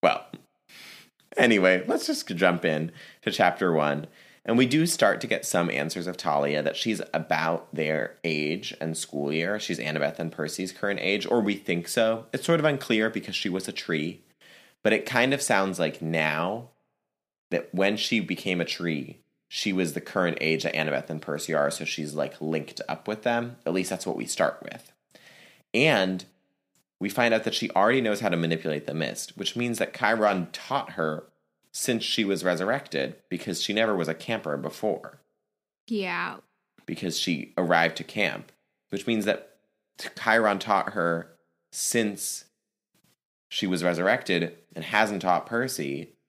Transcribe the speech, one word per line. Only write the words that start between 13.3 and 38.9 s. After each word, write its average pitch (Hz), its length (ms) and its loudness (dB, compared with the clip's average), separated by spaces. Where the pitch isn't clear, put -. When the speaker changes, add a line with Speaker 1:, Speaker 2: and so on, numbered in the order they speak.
Speaker 1:
she - 140 -2
was 92 180 -4
a - 60 -8
tree, 82 480 -4
but 107 80 6
it - 120 0
kind 123 280 4
of 135 80 -2
sounds 98 380 2
like 80 220 0
now 82 680 0
that - 240 -2
when 98 220 2
she 110 240 0
became 90 400 -2
a 82 40 0
tree, 78 520 -4
she - 240 -2
was 87 200 0
the - 80 -6
current 90 380 -2
age 80 240 0
that - 100 -2
Annabeth 73 360 -2
and 78 120 -6
Percy 78 320 -6
are, 73 160 2
so - 140 -6
she's, 76 300 -6
like, 73 260 -4
linked 78 480 -4
up - 180 -8
with 107 180 -6
them. 120 420 -2
At 82 80 0
least 92 160 0
that's - 180 -6
what - 100 -4
we 57 80 -6
start - 380 -2
with. - 300 -16
And 104 500 4
we 101 80 -2
find 120 240 2
out 110 100 2
that 107 100 -2
she - 180 -2
already 110 280 4
knows 107 220 0
how 107 80 0
to 87 80 2
manipulate 80 500 0
the 73 60 -6
mist, - 440 -6
which - 200 -6
means 120 200 -2
that - 160 -2
Chiron 104 600 2
taught - 380 -4
her 78 340 -2
since 117 240 0
she - 220 0
was 95 180 0
resurrected, 90 720 -2
because 90 320 -6
she - 100 -4
never 110 240 2
was 85 120 0
a 80 80 -2
camper 82 420 -4
before. - 600 -6
Speaker 2:
Yeah. 180 500 -4
Speaker 1:
Because 80 320 -4
she - 360 -4
arrived 85 420 4
to 80 60 -10
camp, 80 480 -4
which 98 160 -6